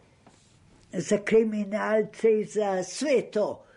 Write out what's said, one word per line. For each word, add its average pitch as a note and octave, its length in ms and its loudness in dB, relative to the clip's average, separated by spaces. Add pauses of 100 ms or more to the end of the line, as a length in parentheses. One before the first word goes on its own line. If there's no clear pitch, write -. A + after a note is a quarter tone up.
(920)
za F#3+ 320 0
kriminalce G#3+ 1160 2
i G3+ 40 -2
za G3 380 -2
sve B3+ 480 -2
to, F3+ 340 -2 (120)